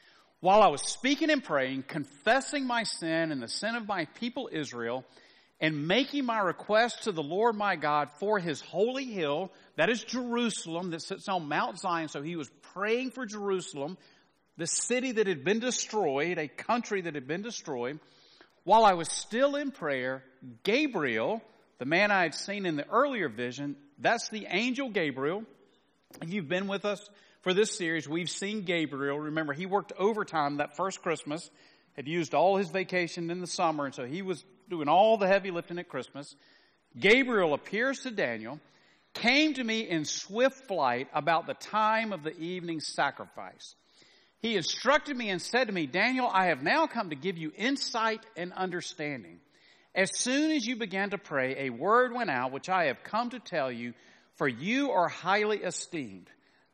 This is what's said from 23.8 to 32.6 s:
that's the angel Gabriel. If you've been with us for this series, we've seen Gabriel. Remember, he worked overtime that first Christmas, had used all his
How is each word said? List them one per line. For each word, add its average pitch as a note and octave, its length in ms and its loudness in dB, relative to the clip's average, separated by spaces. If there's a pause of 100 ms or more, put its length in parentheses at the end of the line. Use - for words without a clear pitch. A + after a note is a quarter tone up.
that's G3+ 300 2
the G#3+ 200 -10
angel A#3+ 400 -2
Gabriel. E3 560 -2 (760)
If E3 80 -10
you've F3 200 -4
been F#3 180 -2
with G3 160 -4
us G#3 260 -4 (320)
for F#3 120 2
this G#3+ 240 2
series, D#3+ 300 -2
we've E3 220 -2
seen G3+ 340 -4
Gabriel. D3 540 -2
Remember, D3+ 360 -2
he E3 120 -6
worked F#3+ 320 0
overtime E3+ 600 0
that C#3+ 180 -2
first F#3 260 -2
Christmas, D3+ 480 -4 (460)
had C3+ 120 -8
used E3 260 -2
all F3+ 240 6
his G3 120 0